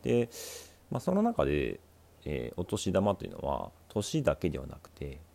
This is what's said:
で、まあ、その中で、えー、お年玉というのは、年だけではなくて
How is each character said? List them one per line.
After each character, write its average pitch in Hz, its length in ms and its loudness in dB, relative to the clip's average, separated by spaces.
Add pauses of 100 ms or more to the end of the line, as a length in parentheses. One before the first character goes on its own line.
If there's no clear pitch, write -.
で、 120 260 4 (600)
ま - 80 -2
あ、 - 40 0
そ 180 120 0
の 202 80 4
中 233 220 2
で、 69 380 0 (420)
え 62 320 -4
ー、 - 40 -4
お 87 40 -2
年 95 300 -2
玉 98 220 4
と - 100 -10
い - 20 -10
う 87 60 -10
の - 60 -10
は、 - 320 -2 (180)
年 127 340 -2
だ 78 140 4
け 87 120 0
で 69 80 -4
は 67 80 -8
な 67 120 -12
く - 120 -20
て 71 300 -10 (160)